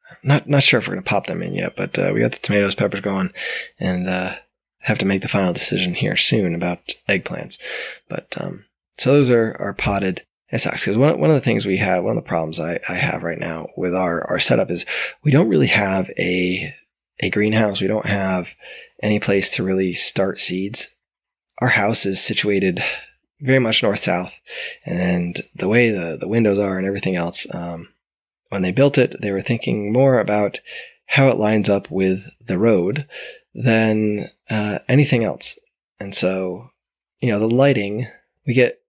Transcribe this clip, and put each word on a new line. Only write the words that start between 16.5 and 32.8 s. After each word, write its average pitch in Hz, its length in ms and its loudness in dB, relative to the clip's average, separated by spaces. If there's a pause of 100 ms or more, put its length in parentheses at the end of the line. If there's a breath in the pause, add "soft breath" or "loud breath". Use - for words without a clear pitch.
a - 100 -2
greenhouse. 107 520 0
We 95 60 0
don't 107 180 0
have 95 440 -2 (540 loud breath)
any 107 160 2
place 98 320 0
to - 120 -2
really 95 300 0
start - 480 0
seeds. 95 540 -4 (640)
Our 127 80 0
house 107 380 2
is 190 140 0
situated 98 640 0 (560 loud breath)
very 135 200 4
much 113 240 0
north-south, 95 500 0 (500 loud breath)
and 87 560 -2 (140)
the - 140 -4
way 113 240 4
the, 85 280 -4
the - 80 -8
windows 107 300 2
are 98 180 0
and 92 120 -2
everything 98 280 -2
else, 87 380 -2
um, 170 360 -10 (600)
when 98 140 -2
they 92 80 0
built 135 260 2
it, 123 240 2
they 104 100 -2
were 98 100 -2
thinking 110 520 -2
more 131 260 4
about 104 400 0 (460 loud breath)
how 135 220 4
it 117 100 4
lines 107 320 2
up 98 220 0
with 95 360 0 (160)
the 90 140 -2
road 107 480 2 (480 loud breath)